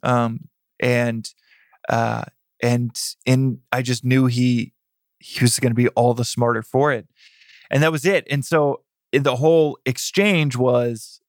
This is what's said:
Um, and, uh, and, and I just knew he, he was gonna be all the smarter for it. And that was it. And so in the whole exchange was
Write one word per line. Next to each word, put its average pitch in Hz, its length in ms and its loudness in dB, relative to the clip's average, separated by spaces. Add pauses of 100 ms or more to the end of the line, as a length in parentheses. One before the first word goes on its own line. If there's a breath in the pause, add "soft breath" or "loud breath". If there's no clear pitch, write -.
Um, 117 440 -2 (300)
and, 120 500 -2 (600 soft breath)
uh, 113 380 -2 (360)
and, 120 340 -2 (300)
and 131 320 2 (140)
I 127 100 -2
just 120 220 -4
knew 131 220 2
he, 123 460 0 (460)
he - 240 -6
was 120 160 2
gonna 120 160 0
be 120 140 2
all 120 260 2
the 120 100 -4
smarter 117 380 -2
for 139 300 0
it. 113 160 -8 (640 soft breath)
And 139 100 2
that 160 80 4
was 147 140 -6
it. 185 260 2
And 139 140 -4
so 147 380 0 (300)
in 143 120 2
the 131 120 0
whole 156 480 2
exchange 156 720 0
was 120 720 -2